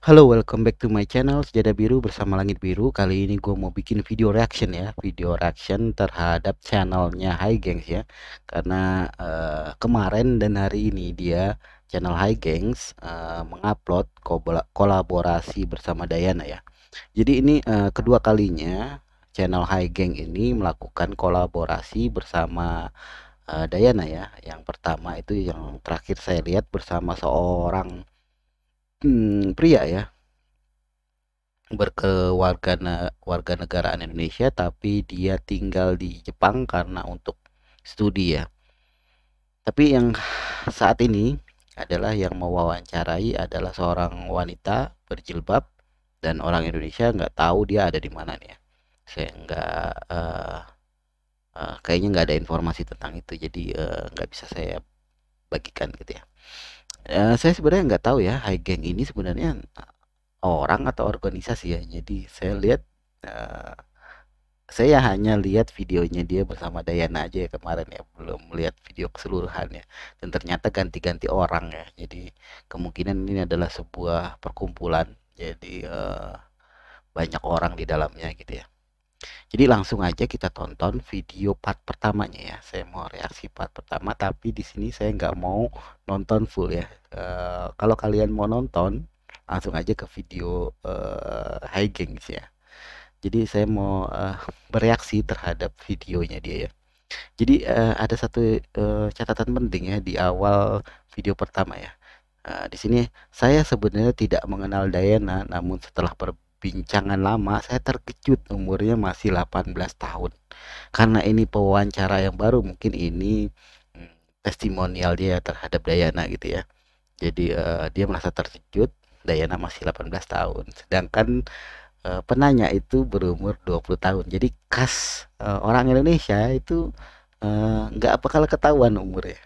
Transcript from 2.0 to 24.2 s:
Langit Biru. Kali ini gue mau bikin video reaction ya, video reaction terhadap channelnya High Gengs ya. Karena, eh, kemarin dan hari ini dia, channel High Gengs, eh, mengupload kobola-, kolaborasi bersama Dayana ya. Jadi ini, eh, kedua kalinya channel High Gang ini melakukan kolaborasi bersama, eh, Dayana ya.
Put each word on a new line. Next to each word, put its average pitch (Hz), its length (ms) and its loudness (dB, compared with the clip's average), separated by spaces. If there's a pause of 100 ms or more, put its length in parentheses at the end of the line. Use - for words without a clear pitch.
Langit 98 240 0
Biru. 98 320 2
Kali 98 320 2
ini 101 80 2
gue 101 240 0
mau 92 160 -4
bikin 107 320 0
video 110 240 4
reaction 110 400 2
ya, 92 320 -6
video 87 320 -2
reaction 95 560 0
terhadap 87 720 0
channelnya 92 720 0
High 104 240 2
Gengs 87 240 -2
ya. 87 240 -4 (400)
Karena, 92 720 0
eh, 80 640 -4
kemarin 117 560 4
dan 104 160 2
hari 101 400 0
ini 90 160 -6
dia, 87 480 0 (320)
channel 90 240 -2
High 104 240 2
Gengs, 92 640 -2
eh, 82 480 -8
mengupload 92 560 -2 (160)
kobola-, 82 480 -2
kolaborasi 90 960 2
bersama 85 400 -6
Dayana 85 400 0
ya. 73 160 -12 (480)
Jadi 127 320 4
ini, 147 160 8
eh, 101 320 2
kedua 117 320 4
kalinya 104 800 0 (320)
channel 90 320 0
High 90 240 0
Gang 87 240 0
ini 90 400 -2
melakukan 90 640 -2
kolaborasi 87 960 0
bersama, 85 800 -4 (560)
eh, 160 160 -4
Dayana 98 400 4
ya. 85 320 -10